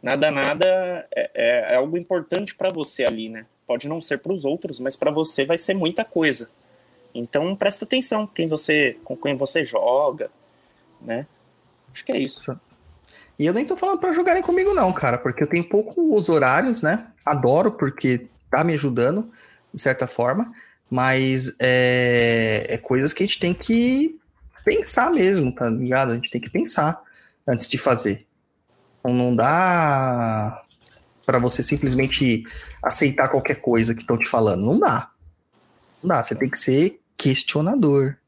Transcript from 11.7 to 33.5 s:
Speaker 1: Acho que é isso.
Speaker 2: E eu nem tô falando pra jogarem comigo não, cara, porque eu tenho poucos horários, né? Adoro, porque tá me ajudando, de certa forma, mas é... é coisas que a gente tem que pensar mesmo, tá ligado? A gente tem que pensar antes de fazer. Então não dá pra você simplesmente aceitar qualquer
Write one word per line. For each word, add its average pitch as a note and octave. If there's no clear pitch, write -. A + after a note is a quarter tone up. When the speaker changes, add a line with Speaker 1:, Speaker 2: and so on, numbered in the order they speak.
Speaker 1:
Acho -
que -
é B3+
isso. -
Speaker 2:
E D3
eu E3+
nem B3
tô F4+
falando F#4
pra F#4
jogarem F4
comigo F#4
não, A3+
cara, B2
porque B2+
eu D3
tenho E3+
poucos G#3+
horários, D#3+
né? F3
Adoro, D3
porque C3
tá C#3
me E3
ajudando, C#3
de -
certa C3
forma, C#3
mas C3
é... A#2+
é A2+
coisas C3
que -
a -
gente -
tem F3
que B3+
pensar F4+
mesmo, F#3
tá A#2+
ligado? B2+
A A#2
gente A#2+
tem A#2+
que -
pensar -
antes A#2+
de -
fazer. A#2+
Então B2
não B2
dá C3
pra B2+
você A#2+
simplesmente C3
aceitar C#3
qualquer C3+